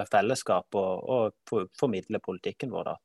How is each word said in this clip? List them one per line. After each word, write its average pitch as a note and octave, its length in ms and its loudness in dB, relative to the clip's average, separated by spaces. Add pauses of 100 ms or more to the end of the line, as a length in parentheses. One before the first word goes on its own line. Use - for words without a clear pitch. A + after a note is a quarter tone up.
(120)
fellesskap G2+ 680 2
og, F#2+ 260 0
og A#2 300 0 (160)
for-, G2+ 160 0 (100)
formidle G#2+ 480 0
politikken F#2+ 480 -6
vår F2+ 160 -4
da, D2 60 -4 (120)